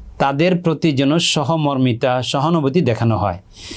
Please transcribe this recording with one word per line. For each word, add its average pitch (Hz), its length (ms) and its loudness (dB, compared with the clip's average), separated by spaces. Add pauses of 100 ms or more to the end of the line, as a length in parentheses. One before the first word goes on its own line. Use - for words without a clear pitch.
(180)
তাদের 147 380 2
প্রতি 165 360 0
যেন 139 280 2
সহমর্মিতা, 131 1000 0
সহানুভূতি 139 600 0
দেখানো 117 360 0
হয়। 95 220 -2 (380)